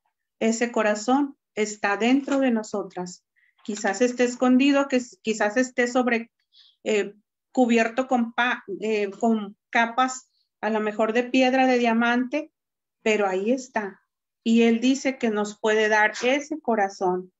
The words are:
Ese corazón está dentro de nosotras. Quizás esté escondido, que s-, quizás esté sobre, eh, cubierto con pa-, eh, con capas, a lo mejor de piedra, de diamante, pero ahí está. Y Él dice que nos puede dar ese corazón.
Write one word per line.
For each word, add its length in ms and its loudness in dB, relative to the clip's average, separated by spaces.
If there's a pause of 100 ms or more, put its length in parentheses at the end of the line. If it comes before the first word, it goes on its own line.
(400)
Ese 320 0
corazón 640 0 (180)
está 420 -2
dentro 420 2
de 120 2
nosotras. 760 -6 (400)
Quizás 360 -4
esté 240 0
escondido, 640 2
que 80 0
s-, 260 -6
quizás 340 -2
esté 320 0
sobre, 420 0 (540)
eh, 300 -2 (380)
cubierto 540 2
con 260 0
pa-, 320 -2 (160)
eh, 300 -2
con 460 -2 (140)
capas, 600 -2 (300)
a 100 -2
lo 100 -2
mejor 320 -2
de 120 0
piedra, 420 2
de 120 2
diamante, 760 0 (500)
pero 240 2
ahí 240 -2
está. 520 -6 (420)
Y 180 4
Él 180 4
dice 380 0
que 120 -2
nos 280 -4
puede 300 2
dar 240 2 (100)
ese 380 -2
corazón. 800 -2